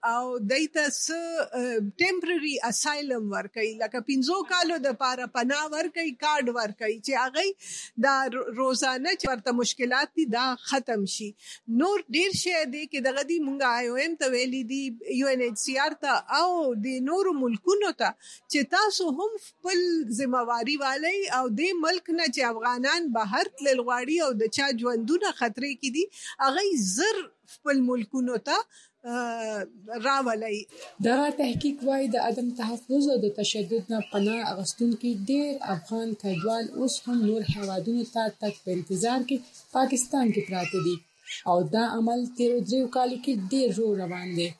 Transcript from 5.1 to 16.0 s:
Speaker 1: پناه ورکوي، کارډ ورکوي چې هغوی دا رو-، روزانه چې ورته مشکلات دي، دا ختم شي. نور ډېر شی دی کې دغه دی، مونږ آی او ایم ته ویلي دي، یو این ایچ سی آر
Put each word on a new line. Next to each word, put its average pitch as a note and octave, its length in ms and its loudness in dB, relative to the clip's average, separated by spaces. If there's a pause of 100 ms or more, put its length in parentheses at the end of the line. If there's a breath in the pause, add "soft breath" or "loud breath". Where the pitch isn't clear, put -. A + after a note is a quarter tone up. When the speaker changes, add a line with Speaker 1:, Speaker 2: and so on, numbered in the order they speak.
Speaker 1:
پناه C4 440 0
ورکوي، D#4+ 420 -2 (100)
کارډ C#4+ 340 2
ورکوي G#3+ 420 -2
چې C4+ 220 -2
هغوی D4 280 0 (560 loud breath)
دا C#4 80 6 (200)
رو-، B3+ 120 -4 (140)
روزانه C4 560 0
چې F4 160 -8
ورته A#3+ 300 -2
مشکلات B3+ 540 0
دي، D#4 100 2
دا A#3+ 200 0 (220)
ختم A#3 480 0
شي. G#3+ 140 -6 (520 loud breath)
نور G4+ 240 4
ډېر F4 360 2
شی F4+ 120 0 (220)
دی D4+ 100 -8
کې D4 220 -4
دغه C4+ 160 0
دی، E4 160 0
مونږ C#4 200 -2 (120)
آی A#3+ 180 0
او A#3+ 140 -2
ایم E4 120 -2
ته C#4 200 0
ویلي B3+ 280 0
دي، C4+ 200 -4 (340)
یو C4+ 160 2
این B3+ 140 2
ایچ A3+ 180 -4
سی C4 140 -2
آر D4+ 260 0